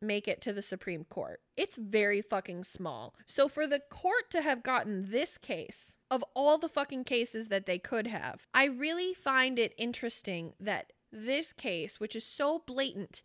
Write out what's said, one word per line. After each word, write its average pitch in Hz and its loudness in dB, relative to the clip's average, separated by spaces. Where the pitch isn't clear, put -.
make 208 0
it - 0
to 220 -4
the 202 -4
Supreme 180 -6
Court. - -8
It's - -2
very 208 2
fucking 185 -4
small. 135 -8
So 277 6
for 294 -2
the 277 0
court 440 0
to 330 2
have 262 0
gotten 202 0
this 269 0
case, - -8
of 254 2
all 294 8
the 320 -2
fucking 269 -2
cases 233 0
that 196 0
they 185 0
could 220 -2
have, - -6
I 269 8
really 320 0
find 262 4
it 220 2
interesting 220 -4
that 196 -4
this 262 -2
case, 180 -4
which 214 -4
is 226 -6
so 311 0
blatant, 254 -4